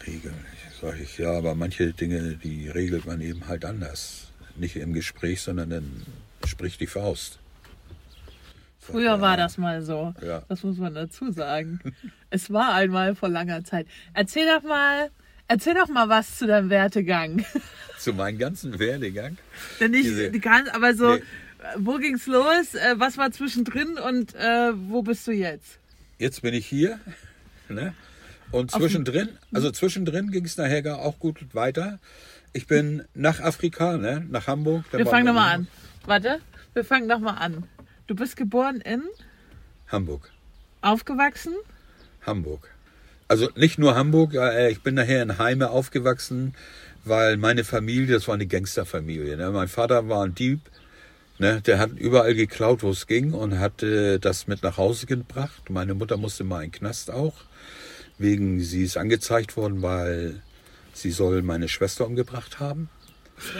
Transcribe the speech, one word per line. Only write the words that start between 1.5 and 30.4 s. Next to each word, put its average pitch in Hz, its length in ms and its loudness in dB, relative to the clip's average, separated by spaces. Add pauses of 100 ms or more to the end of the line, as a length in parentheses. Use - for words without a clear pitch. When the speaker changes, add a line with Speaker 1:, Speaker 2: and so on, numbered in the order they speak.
Speaker 1:
manche 85 380 -2
Dinge, 85 420 -4
die 76 340 -10
regelt 87 380 -4
man 82 120 -8
eben 82 280 -8
halt 85 180 -8
anders. 85 600 -12 (280)
Nicht 85 200 -8
im 80 180 -6
Gespräch, 85 480 -6
sondern 85 300 -6
dann 73 320 -8 (420)
spricht - 340 -6
die - 80 -4
Faust. - 520 -6 (1400)
Speaker 2:
Früher 226 400 2
war 196 120 4
Speaker 1:
Ja. 180 60 4
Speaker 2:
das 175 200 0
mal 170 240 -2
so. 160 320 -4 (100)
Speaker 1:
Ja. 87 240 -6
Speaker 2:
Das 185 140 -6
muss 190 160 -2
man 180 160 -4
dazu 156 380 -8
sagen. 160 520 -6
<laughs> 131 120 -10 (360)
Es 190 200 -2
war 220 220 4
einmal 190 420 2
vor 185 140 -2
langer 170 340 -4
Zeit. 170 240 -4 (260)
Erzähl 302 320 0
doch 320 180 4
mal, 285 460 2 (380)
erzähl 240 260 2
doch 349 140 6
mal 240 220 2
was 220 280 4
zu 240 100 -2
deinem 202 220 4
Werdegang. 190 760 2 (260)
<laughs> - 260 -20
Speaker 1:
Zu - 140 -4
meinem 101 260 -2
ganzen 131 400 -6
Werdegang? 113 600 -4 (420)
Speaker 2:
Denn 226 140 4
ich, 269 100 6
Speaker 1:
Diese 208 280 0
Speaker 2:
die 214 100 -2
kann, 240 260 4
aber 233 280 4
so, 240 200 6
Speaker 1:
Nee. 247 60 -2 (560)
Speaker 2:
wo 226 200 0
ging's 262 300 -2
los? 285 480 4
Äh, 233 220 2
was 262 200 0
war 269 140 0
zwischendrin 269 680 -4
und, 247 380 -2
äh, 233 400 2
wo 196 260 -2
bist 220 260 -4
du 233 40 -2
jetzt? 180 480 -4 (400)
Speaker 1:
Jetzt 123 220 -2
bin 120 120 0
ich 117 120 -2
hier, 180 340 0 (720)
ne? 147 240 -6 (580)
Und 127 220 0
Speaker 2:
Auf 220 60 0
dem - 20 2
Speaker 1:
zwischendrin, 165 480 2 (240)
also 214 180 0
zwischendrin 190 600 -2
ging's 175 260 -4